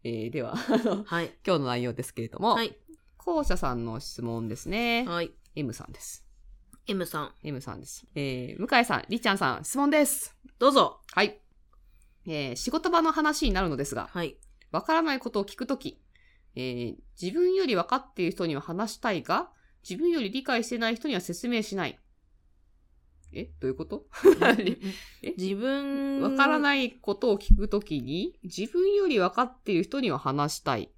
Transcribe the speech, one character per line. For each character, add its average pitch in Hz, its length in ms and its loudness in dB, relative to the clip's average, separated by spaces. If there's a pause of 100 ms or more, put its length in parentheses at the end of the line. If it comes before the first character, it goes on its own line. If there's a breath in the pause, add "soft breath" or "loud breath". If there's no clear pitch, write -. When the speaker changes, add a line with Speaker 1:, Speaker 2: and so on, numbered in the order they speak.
Speaker 1:
え 117 200 -4
ー、 - 20 -6
で 131 140 -4
は、 - 100 -8
あ 226 240 2
の、 208 260 0
Speaker 2:
は 170 200 -2
い。 165 200 -8
Speaker 1:
今 185 120 2
日 147 60 0
の 135 40 -2
内 123 160 0
容 120 100 -2
で - 120 -6
す - 100 -12
け - 80 -8
れ 117 60 -6
ど - 100 -12
も、 226 160 2
Speaker 2:
は 226 100 2
い。 - 140 -6 (400)
Speaker 1:
校 320 260 -2
舎 196 140 2
さ 135 160 0
ん 117 120 -4
の 113 140 -6
質 - 220 -12
問 117 260 -4
で 113 80 -6
す 160 140 -12
ね。 233 380 0
Speaker 2:
は 170 160 -2
い。 165 100 -8 (220)
Speaker 1:
M 139 180 -4
さ - 120 -14
ん - 60 -18
で - 80 -18
す。 - 240 -16 (640)
Speaker 2:
M 175 220 -4
さ 151 160 -4
ん。 - 180 -12
Speaker 1:
M 143 180 -8
さ 120 140 -10
ん 78 60 -12
で - 80 -16
す。 - 260 -16
え 131 420 -6
ー、 - 40 -14
向 240 220 4
井 240 40 4
さ 143 120 0
ん、 - 120 -4
り 233 80 -2
っ - 20 -2
ち - 60 -6
ゃ 202 80 4
ん 196 60 0
さ 131 200 0
ん、 151 60 -12
質 - 140 -2
問 285 100 4
で 302 160 6
す。 - 320 -4 (220)
Speaker 2:
ど 262 100 8
う - 20 6
ぞ。 226 300 4 (100)
Speaker 1:
は 190 120 2
い。 - 180 -2 (840)
え 147 240 -4
ー、 120 40 -6
仕 - 140 -6
事 330 220 -2
場 339 100 4
の 320 100 4
話 302 360 0
に 208 40 2
な 190 120 2
る 175 60 0
の 139 80 -2
で 139 80 -2
す - 100 -8
が、 - 160 -6
Speaker 2:
は 175 120 -4
い。 - 140 -6 (340)
Speaker 1:
わ 214 120 -2
か 320 100 2
ら 330 80 4
な 320 140 0
い 262 40 -6
こ - 120 -8
と 208 80 0
を 196 40 0
聞 - 140 -10
く 254 80 -6
と 269 100 0
き、 - 240 -12 (540 soft breath)
え 127 80 -8
ー、 120 340 -4 (240)
自 185 140 -4
分 359 220 4
よ 381 100 2
り 240 100 2
分 170 140 0
か 254 60 2
っ 262 180 -6
て 190 80 -6
い 175 60 2
る 160 60 0
人 175 120 -4
に 160 80 -2
は 135 80 -4
話 202 320 -4
し - 60 -14
た 220 120 -2
い 156 120 -2
が、 269 260 -2 (320 soft breath)
自 - 180 -10
分 339 120 2
よ 320 100 0
り 196 80 -2
理 262 140 -4
解 233 200 0
し 233 60 -6
て 247 80 -4
な 226 140 0
い 233 60 -2
人 269 100 -6
に 262 80 0
は 180 40 0
説 175 280 -6
明 233 160 0
し 196 120 -6
な 170 120 -2
い。 - 120 -10 (1300)
え？ - 260 -10
ど 135 80 -4
う 135 40 0
い - 20 -4
う - 20 -4
こ 160 100 -8
と？ - 200 -10 (180)
Speaker 2:
う 392 60 12
ん - 40 10
う - 40 4
ん - 60 2
う 226 200 6
ん。 185 140 0 (180)
Speaker 1:
<laughs> - 260 -20
え？ - 160 -6
Speaker 2:
自 190 180 -2
分 277 680 -2
Speaker 1:
わ 269 140 0
か 277 120 4
ら 302 120 4
な 285 160 2
い 254 180 -2
こ - 220 -4
と 247 160 2
を 202 60 4
聞 - 180 10
く 202 120 0
と 208 140 0
き 143 200 -4
に、 175 420 -6
自 180 280 -6
分 370 220 4
よ 392 140 4
り 254 120 4
分 180 160 2
か 240 80 2
っ 254 180 -6
て 202 120 -2
い - 20 2
る 165 80 4
人 - 160 -4
に 247 100 0
は 139 80 0
話 147 380 0
し - 60 -10
た 131 160 0
い。 - 200 -6